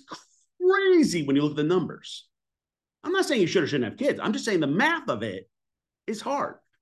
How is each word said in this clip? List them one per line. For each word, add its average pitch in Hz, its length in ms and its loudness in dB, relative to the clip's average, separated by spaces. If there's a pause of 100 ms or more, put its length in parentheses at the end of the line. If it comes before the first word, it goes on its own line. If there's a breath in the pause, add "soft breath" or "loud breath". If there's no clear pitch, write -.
(600)
crazy 359 640 4
when 139 120 2
you 143 60 4
look 151 80 0
at - 40 -10
the 147 80 0
numbers. - 640 -4 (760)
I'm 339 80 -2
not 381 100 2
saying 262 160 0
you 175 80 4
should 175 160 2
or - 40 -2
shouldn't 117 220 -2
have - 80 -12
kids. 262 240 0
I'm 202 120 -2
just - 100 -6
saying 202 160 0
the 147 80 0
math 277 400 0
of 113 160 -4
it 98 260 -10 (580)
is 214 120 -6
hard. - 380 -6 (240)